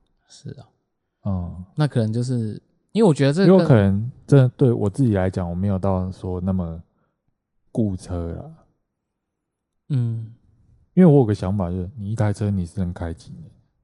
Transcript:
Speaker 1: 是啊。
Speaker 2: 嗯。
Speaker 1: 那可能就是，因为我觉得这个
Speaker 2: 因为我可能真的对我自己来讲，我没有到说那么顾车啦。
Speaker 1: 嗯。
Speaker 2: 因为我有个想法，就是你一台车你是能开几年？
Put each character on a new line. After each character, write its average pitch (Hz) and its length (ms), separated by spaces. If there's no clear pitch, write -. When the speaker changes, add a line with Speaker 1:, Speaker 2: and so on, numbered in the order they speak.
Speaker 1:
是 - 220
啊。 - 120
Speaker 2:
嗯。 90 400
Speaker 1:
那 151 100
可 127 140
能 110 140
就 120 100
是， 120 380
因 220 100
为 220 40
我 160 60
觉 139 140
得 143 60
这 175 80
个 196 60
Speaker 2:
因 180 60
为 190 80
我 165 60
可 147 80
能 101 340
真 139 140
的 127 160
对 131 160
我 107 180
自 139 140
己 117 100
来 95 160
讲， 92 200
我 87 40
没 92 140
有 98 100
到 92 320
说 92 300
那 95 140
么 85 280
顾 101 280
车 85 340
啦。 85 200
Speaker 1:
嗯。 117 440
Speaker 2:
因 185 120
为 - 0
我 147 140
有 127 60
个 104 100
想 95 220
法， 90 120
就 90 60
是 92 220
你 101 120
一 110 60
台 107 160
车 104 180
你 95 160
是 82 140
能 90 140
开 85 200
几 - 180
年？ - 200